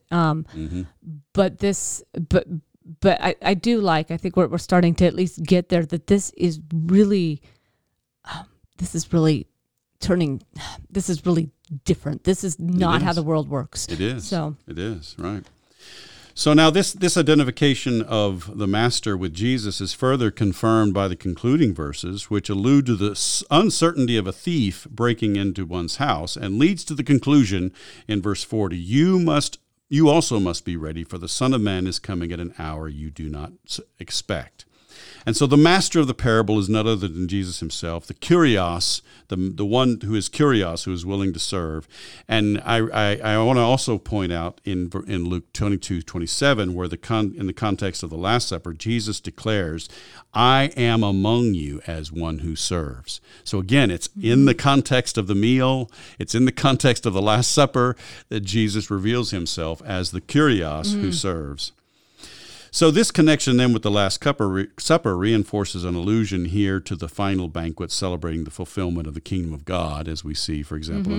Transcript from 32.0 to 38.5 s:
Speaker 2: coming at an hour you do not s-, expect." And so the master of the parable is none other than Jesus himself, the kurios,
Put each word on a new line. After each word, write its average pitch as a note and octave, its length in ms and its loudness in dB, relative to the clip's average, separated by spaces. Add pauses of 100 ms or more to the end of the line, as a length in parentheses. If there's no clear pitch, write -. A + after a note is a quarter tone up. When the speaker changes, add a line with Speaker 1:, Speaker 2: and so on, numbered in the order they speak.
Speaker 2:
coming F2 320 -6
at E2+ 80 -8
an E2+ 180 -8
hour D#2 300 -8
you D2+ 220 -10
do D2+ 180 -10
not D2+ 240 -10 (120)
s-, - 140 -10 (220)
expect." - 640 -8 (600)
And A#2 100 0
so C#3+ 100 2
the C3+ 100 6
master E3+ 440 6
of D3 60 4
the B2+ 80 -2
parable A2 440 2
is G2 100 0
none G#2+ 180 2
other G2+ 220 0
than F2 200 -4
Jesus F#2 300 -4
himself, E2 480 -6
the - 80 -12
kurios, G2+ 840 2 (280)